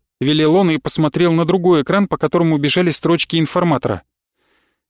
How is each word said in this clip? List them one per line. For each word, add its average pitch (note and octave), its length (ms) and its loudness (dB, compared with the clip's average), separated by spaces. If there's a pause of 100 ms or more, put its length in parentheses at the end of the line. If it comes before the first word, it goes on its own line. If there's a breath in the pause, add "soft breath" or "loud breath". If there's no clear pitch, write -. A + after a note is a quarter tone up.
(220)
велел D#3 340 2
он F#3 160 2
и D#3 60 0
посмотрел D#3+ 560 0
на E3 120 0
другой F3 360 2
экран, F#3+ 260 0
по D3+ 100 -6
которому D#3+ 400 0
бежали D#3+ 340 0
строчки E3 460 -2
информатора. D#3+ 680 -2 (880)